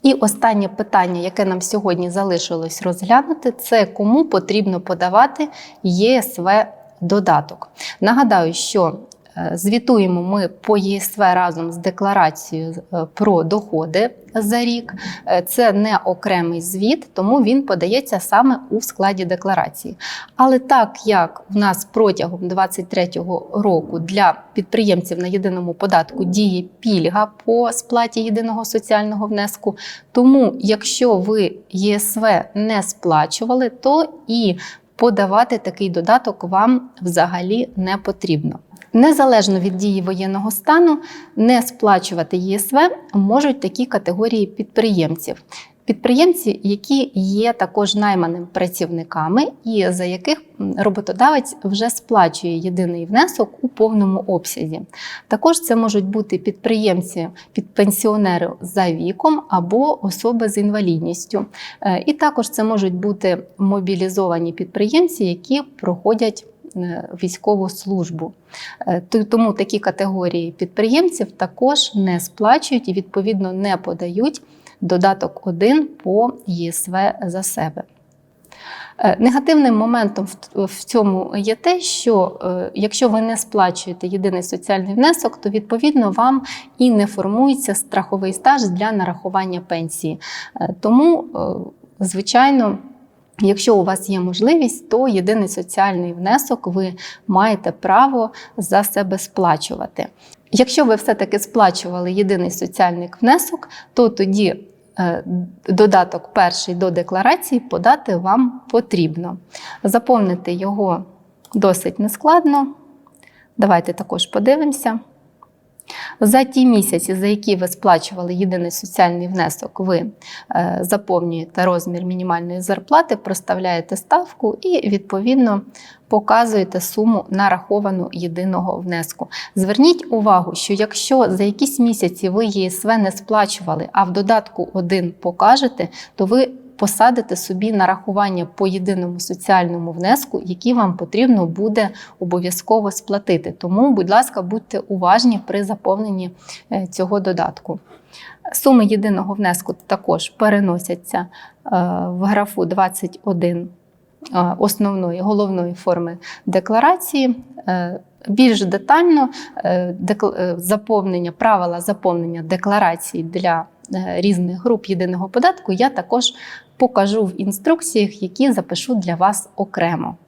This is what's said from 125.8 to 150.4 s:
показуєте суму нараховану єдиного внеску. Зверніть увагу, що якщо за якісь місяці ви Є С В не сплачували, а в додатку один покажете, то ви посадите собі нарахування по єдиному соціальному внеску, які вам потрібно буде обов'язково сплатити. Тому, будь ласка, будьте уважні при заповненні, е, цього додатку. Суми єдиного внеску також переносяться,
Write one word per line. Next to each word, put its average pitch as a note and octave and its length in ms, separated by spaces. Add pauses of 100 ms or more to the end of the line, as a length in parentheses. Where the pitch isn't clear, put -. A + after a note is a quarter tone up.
показуєте G#3+ 720
суму G#3+ 500
нараховану G3 840
єдиного F3+ 640
внеску. E3+ 500 (260)
Зверніть B3 580
увагу, F#3+ 420
що - 180
якщо G#3+ 580
за F#3+ 140
якісь C4+ 340
місяці G#3+ 500
ви G#3+ 180
Є G3 200
С F#3 220
В A3+ 100
не F#3+ 140
сплачували, G3 800
а G3 120
в F3+ 80
додатку G3+ 600
один F3+ 480
покажете, A#3+ 680 (260)
то F#3+ 120
ви B3+ 240 (280)
посадите G#3+ 580
собі G3 360
нарахування F#3+ 800
по G3 120
єдиному F#3 540
соціальному F3 720
внеску, G3+ 520
які F3+ 280
вам G3 240
потрібно G#3 500
буде G3+ 440 (280)
обов'язково F3+ 720
сплатити. G3+ 640
Тому, G#3 380
будь F#3+ 200
ласка, G#3+ 320
будьте G#3 360
уважні G3 680
при G3+ 180
заповненні, G3 640 (420)
е, G3 140
цього F#3+ 340
додатку. F#3 580 (720)
Суми B3 320
єдиного G3 500
внеску F3+ 400 (120)
також F#3+ 440
переносяться, F3+ 880